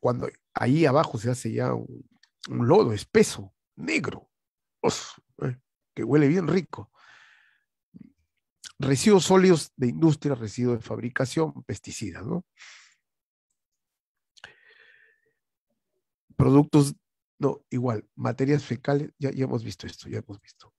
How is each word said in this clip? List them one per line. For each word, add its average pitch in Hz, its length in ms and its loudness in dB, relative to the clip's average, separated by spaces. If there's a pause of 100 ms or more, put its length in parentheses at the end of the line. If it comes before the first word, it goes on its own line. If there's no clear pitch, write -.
cuando 120 280 -4 (260)
ahí 147 320 2
abajo 135 320 2
se 113 120 -4
hace 120 220 -6
ya 123 220 -2
un, 120 340 -12 (400)
un 123 200 -2
lodo 160 240 4
espeso, 107 600 0 (220)
negro, - 560 -6 (500)
os-, - 400 -4 (220)
eh, 131 160 -6 (360)
que 113 80 -8
huele 135 260 4
bien 175 200 0
rico. 156 420 -4 (1900)
Residuos 143 460 4
sólidos 185 520 4
de 127 120 0
industria, 156 460 2
residuos 120 440 -4
de 113 40 -10
fabricación, 123 800 -6
pesticidas, 90 640 -12
¿no? 175 180 -6 (4000)
Productos 143 580 6 (440)
No, - 300 -4
igual, 120 460 -4
materias 131 500 -2
fecales, 143 540 -4
ya, 139 120 -6
ya 131 140 -4
hemos 127 180 -4
visto 113 240 -14
esto, - 220 -18
ya 107 120 -8
hemos 101 200 -16
visto. - 380 -20